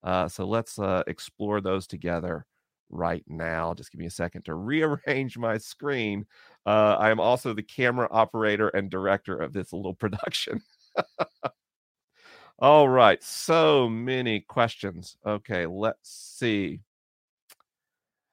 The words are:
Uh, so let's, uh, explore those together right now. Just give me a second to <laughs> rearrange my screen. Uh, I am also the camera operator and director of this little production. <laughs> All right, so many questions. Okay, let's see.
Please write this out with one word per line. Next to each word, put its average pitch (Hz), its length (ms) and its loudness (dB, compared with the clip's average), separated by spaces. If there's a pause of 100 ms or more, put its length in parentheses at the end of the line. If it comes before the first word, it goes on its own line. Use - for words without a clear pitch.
Uh, 92 260 0
so 92 180 -8
let's, 110 320 -4
uh, 95 280 0
explore 104 540 -6
those 95 260 -4
together 85 600 -6 (440)
right 85 360 -4
now. 82 480 -6
Just 80 160 -18
give 80 80 -20
me 85 80 -10
a 82 40 -10
second 87 340 -8
to 80 100 -8
<laughs> - 0 -
rearrange 135 840 -4
my 113 220 -2
screen. 110 680 -6 (380)
Uh, 107 340 4
I 110 120 4
am 110 80 2
also 120 340 0
the 107 100 -6
camera 123 480 -2
operator 107 580 2
and 98 220 -2
director 95 460 -2
of 80 160 -6
this 95 200 -8
little 92 220 -8
production. - 680 -6 (360)
<laughs> - 60 -2 (1600)
All 147 280 8
right, 123 320 8
so 156 680 2
many 120 520 -2
questions. 98 760 -4 (100)
Okay, 104 400 -4
let's 101 420 -6 (300)
see. 101 440 -2 (1500)